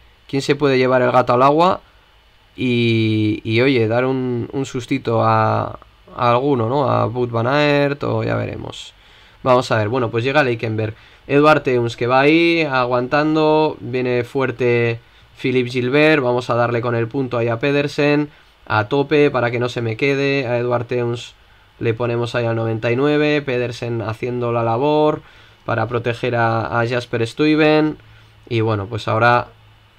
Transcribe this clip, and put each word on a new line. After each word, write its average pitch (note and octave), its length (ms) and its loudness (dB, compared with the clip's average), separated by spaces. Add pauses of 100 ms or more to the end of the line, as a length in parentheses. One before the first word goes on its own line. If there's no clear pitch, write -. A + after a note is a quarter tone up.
(260)
quién C3+ 160 -4
se C#3+ 140 0
puede C3+ 220 2
llevar B2+ 240 4
el B2 100 2
gato B2+ 220 4
al B2+ 100 4
agua. E3 360 4 (760)
Y, A2+ 880 0
y A2+ 160 0
oye, B2+ 260 2
dar A#2+ 180 0
un, B2+ 480 -4
un C3+ 140 -4
sustito A#2+ 560 -4
a, A2 560 0 (380)
a A#2+ 160 0
alguno, B2 360 0
¿no? C3 220 0
A A2+ 160 2
Wout B2 240 -4
van A#2 160 -2
Aert C#3+ 560 0
o A2+ 220 -2
ya A2+ 100 -2
veremos. - 600 -8 (500)
Vamos D3+ 260 2
a A#2+ 60 2
ver, G#2+ 120 0
bueno, A#2+ 220 -2
pues A#2 140 -2
llega C#3 160 0
el C3 80 2
Eikenberg. A2 480 -4 (320)
Edward D3 340 4
Teuns A#2+ 340 0
que A#2+ 120 -2
va C3 100 4
ahí, E3 440 4
aguantando, D3+ 1160 2
viene B2 460 -2
fuerte A#2+ 760 0 (420)
Philippe B2 300 0
Gilbert, C#3 520 2
vamos B2 280 -2
a A#2+ 40 0
darle A#2 260 0
con A#2+ 140 -2
el A#2 140 -2
punto B2 280 -4
ahí A#2 120 0
a A2+ 100 -2
Pedersen, C#3+ 720 0 (360)
a G#2+ 220 0
tope C#3+ 420 2
para A#2+ 200 0
que A#2+ 80 -4
no B2 100 -2
se A#2+ 140 -6
me A2 140 -4
quede, C#3 500 0
a A#2+ 120 -2
Edward A#2+ 260 -2
Teuns A#2+ 500 -4 (460)
le A#2 140 -2
ponemos A#2+ 420 -4
ahí A#2+ 80 0
al A2+ 100 -2
noventa A2+ 380 -2
y A#2+ 40 0
nueve, D3 460 0
Pedersen A#2+ 600 -4
haciendo A#2+ 500 -4
la A#2 100 0
labor D3+ 600 0 (420)
para A2+ 240 -2
proteger A#2+ 480 -4
a, A#2 420 0
a A#2 80 0
Jasper A#2+ 400 -2
Stuyven, D3+ 720 2 (520)
y A#2 120 -2
bueno, G#2+ 260 -2
pues A2 220 -8
ahora A#2 400 2 (500)